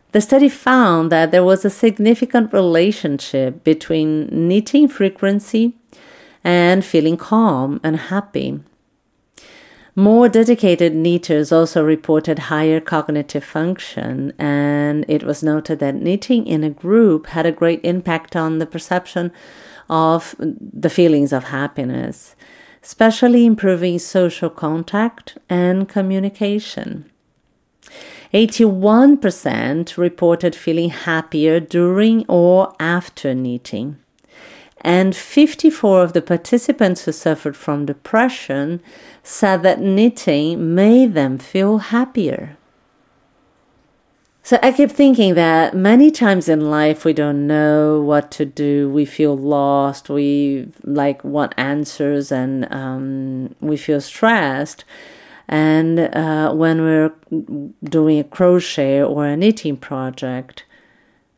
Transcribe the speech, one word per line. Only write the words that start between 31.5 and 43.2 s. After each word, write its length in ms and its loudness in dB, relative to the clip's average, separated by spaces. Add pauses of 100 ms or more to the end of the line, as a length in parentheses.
during 720 0
or 500 4
after 560 -4
knitting, 640 -8 (800)
and 360 0
fifty-four 880 2
of 80 -2
the 100 0
participants 800 -2
who 60 -6
suffered 460 -4
from 280 -4
depression 960 -4 (440)
said 400 -2
that 160 2
knitting 920 0
made 420 4
them 220 -2
feel 420 -2
happier. 800 -4 (1900)